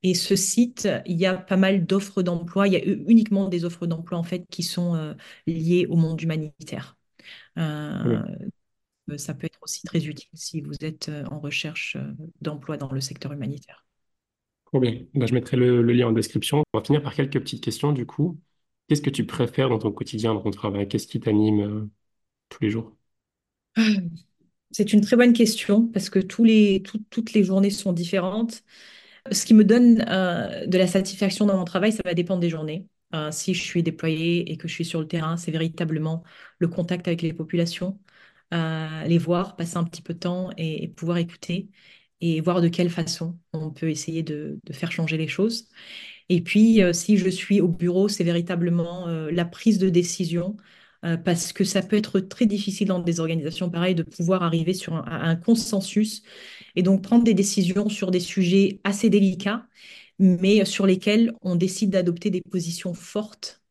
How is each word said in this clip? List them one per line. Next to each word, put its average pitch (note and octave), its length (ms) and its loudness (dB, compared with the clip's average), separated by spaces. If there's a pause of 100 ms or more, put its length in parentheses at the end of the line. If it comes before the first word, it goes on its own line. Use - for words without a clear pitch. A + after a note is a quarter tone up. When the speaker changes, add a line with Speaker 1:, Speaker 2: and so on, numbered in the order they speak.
Speaker 1:
Et F#3 100 4
ce G3 220 0
site, A#3 520 0 (180)
il F3 120 -2
y F#3 80 2
a F#3 80 2
pas F#3 220 -2
mal F#3+ 300 4
d'offres G3 360 0
d'emploi. F3 460 0
Il G3 60 4
y - 20 2
a - 100 -2
u-, F#3+ 220 -2
uniquement G#3+ 400 4
des F3 160 -2
offres E3+ 240 -6
d'emploi, E3+ 300 -6
en E3+ 40 -2
fait, F3 280 -6
qui - 120 -10
sont, F3 320 -2
euh, D#3 200 -4 (340)
liées E3 420 2
au E3+ 60 2
monde E3 260 0
humanitaire. D#3 720 -8 (640)
Euh, D3+ 460 -6
Speaker 2:
Oui. - 120 2 (920)
Speaker 1:
euh, D3 80 -10
ça C#3+ 160 -10
peut C3+ 120 -12
être - 160 -12
aussi - 220 -10
très E3 220 -4
utile D3+ 280 -14
si - 260 -10
vous D3 220 -12
êtes, D#3 260 -10
euh, D3 220 -10
en D3+ 100 -10
recherche, D3 560 -8
euh, C#3 160 -8 (300)
d'emploi D3+ 340 -8
dans C3+ 160 -10
le C3+ 80 -4
secteur - 320 -10
humanitaire. C#3 520 -12 (840)
Speaker 2:
Trop C3 140 0
bien. A#2+ 200 0 (140)
Ben, C3 120 2
je A#2 80 0
mettrai B2 220 0
le, B2 260 4
le A#2+ 100 4
lien A#2+ 160 4
en A2+ 40 4
description. A2+ 500 0 (100)
On - 60 0
va - 60 -4
finir D3 180 2
par C#3 120 -8
quelques C#3 260 -2
petites - 220 -10
questions, C#3+ 300 -2
du B2+ 140 -2
coup. D3+ 340 -4 (480)
Qu'est-ce C#3+ 140 2
que C#3 80 0
tu A#2 160 -2
préfères C3 440 -2
dans A#2 80 2
ton G2+ 140 -2
quotidien, A2 420 -2
dans G2 80 -4
ton G#2+ 80 -2
travail ? G2+ 380 -4
Qu'est-ce G2+ 180 -4
qui - 140 -6
t'anime, G#2+ 400 2
euh, G#2 300 -6 (600)
tous - 120 -10
les G#2+ 80 0
jours ? A2+ 260 -8 (1700)
Speaker 1:
C'est G#3 220 -2
une G#3 80 8
très G#3 160 4
bonne A#3+ 160 8
question A3+ 560 4
parce F#3+ 220 -4
que - 80 2
tous F#3+ 260 0
les, G#3 380 6
tout-, G#3+ 280 -10
toutes A3+ 220 -6
les G#3 120 6
journées G3 260 2
sont G3+ 220 -4
différentes. F#3+ 720 -4 (680)
Ce - 140 -2
qui A3+ 80 8
me G#3+ 100 12
donne, A#3 440 6
euh, F3+ 580 -2
de F#3 120 2
la F#3 80 6
satisfaction F#3+ 600 0
dans G3 100 2
mon F#3 80 0
travail, F#3+ 280 0
ça A3 120 -4
va F3+ 100 -4
dépendre F3 260 -2
des E3+ 100 0
journées. D#3 360 -8 (280)
Euh, D3+ 180 -4
si F3+ 220 -4
je F3 80 -6
suis - 200 -2
déployée E3 720 -2
et D#3+ 40 -8
que E3+ 120 -12
je E3+ 60 -10
suis F3 100 -4
sur E3+ 160 -6
le D#3 80 -6
terrain, D#3+ 280 -4
c'est E3+ 160 -8
véritablement D#3+ 720 -4 (340)
le E3+ 100 0
contact F3 400 -4
avec E3+ 140 -2
les D#3+ 100 -2
populations, E3+ 680 -4 (540)
euh, D#3+ 500 -4
les E3 140 4
voir, F3 380 0
passer E3+ 220 -6
un E3+ 60 0
petit - 180 -12
peu E3+ 120 -8
de E3+ 60 -16
temps F3+ 380 -4
et, D#3+ 260 -6
et E3+ 40 -8
pouvoir E3+ 300 -4
écouter E3+ 520 -6 (500)
et E3 200 0
voir F3 220 2
de E3+ 60 4
quelle F3 220 0
façon E3+ 480 -6 (140)
on D#3 180 -6
peut D#3+ 200 -4
essayer D#3+ 320 -6
de, D3+ 420 -8
de - 80 -14
faire E3+ 200 -6
changer D#3+ 260 -2
les D#3+ 100 -4
choses. A3+ 400 -2 (600)
Et F3+ 140 4
puis, G#3+ 400 6
euh, F3+ 100 4
si G#3 260 2
je F3+ 100 2
suis F#3+ 320 0
au F3 80 4
bureau, F3 400 0
c'est G3+ 160 -2
véritablement, E3+ 840 -2
euh, D#3+ 220 -6
la E3+ 140 0
prise G3 340 2
de F#3+ 120 2
décision, F3 680 0 (480)
euh, E3 120 -2
parce E3+ 360 -2
que - 120 0
ça F#3 180 0
peut F#3+ 140 0
être G#3 240 0
très G3 260 -2
difficile G3+ 420 -2
dans F#3 120 0
des E3+ 200 -2
organisations E3 500 -4
pareilles F3 240 0
de E3 80 -2
pouvoir E3+ 400 0
arriver E3 320 0
sur E3 200 -8
un, D#3+ 80 -6
à - 260 -6
un E3 80 2
consensus G#3+ 840 0 (540)
et F#3+ 60 2
donc F#3+ 200 4
prendre A#3+ 220 4
des A#3 100 6
décisions G3 560 2
sur F#3+ 200 -4
des F3+ 100 2
sujets F#3+ 640 2
assez G3+ 260 2
délicats, G3+ 560 2 (520)
mais F#3+ 460 6
sur G3 220 0
lesquels G#3 460 4 (100)
on F3+ 140 -2
décide F#3 340 0
d'adopter F3 400 0
des F3+ 120 -4
positions E3+ 520 -6
fortes. - 760 -12